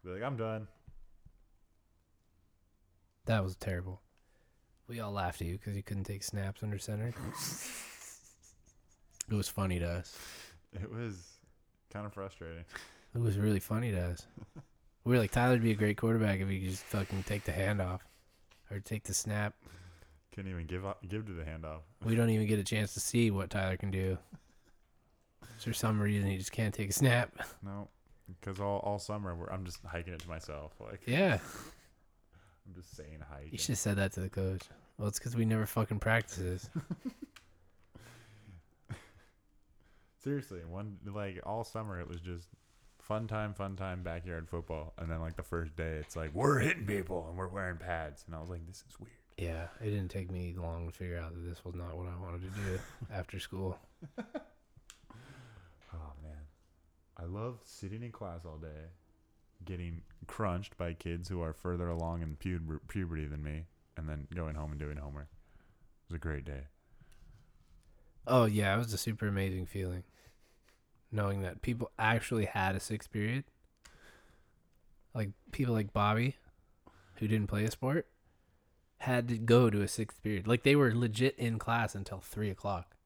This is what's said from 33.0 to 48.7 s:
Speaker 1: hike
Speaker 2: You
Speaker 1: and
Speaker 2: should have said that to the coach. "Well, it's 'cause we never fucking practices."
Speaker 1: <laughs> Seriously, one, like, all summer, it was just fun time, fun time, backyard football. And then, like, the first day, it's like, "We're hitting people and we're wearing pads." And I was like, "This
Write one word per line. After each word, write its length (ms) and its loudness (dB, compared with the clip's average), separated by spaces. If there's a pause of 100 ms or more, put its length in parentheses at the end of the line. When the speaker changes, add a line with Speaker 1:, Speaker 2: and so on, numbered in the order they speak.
Speaker 1:
hike 240 -12
Speaker 2:
You 80 -12
Speaker 1:
and 80 -4
Speaker 2:
should 140 0
have 40 0
said 180 2
that 180 2
to 60 -4
the 80 -2
coach. 400 0 (300)
"Well, 100 0
it's 120 -2
'cause 160 -2
we 80 6
never 200 4
fucking 360 0
practices." 720 0
Speaker 1:
<laughs> 60 -2 (3500)
Seriously, 460 -4
one, 400 -8
like, 400 -6
all 200 -4
summer, 360 -6
it 80 -6
was 120 -8
just 280 -10 (520)
fun 260 -2
time, 280 -2
fun 200 -4
time, 300 -4
backyard 440 -4
football. 500 -4
And 120 -4
then, 100 -2
like, 160 -4
the 60 -6
first 320 -2
day, 220 -2
it's 180 -8
like, 180 -4
"We're 280 4
hitting 260 2
people 420 -2
and 80 -8
we're 120 -2
wearing 300 -4
pads." 480 -6
And 100 -10
I 40 -8
was 80 -8
like, 180 -8
"This 220 -16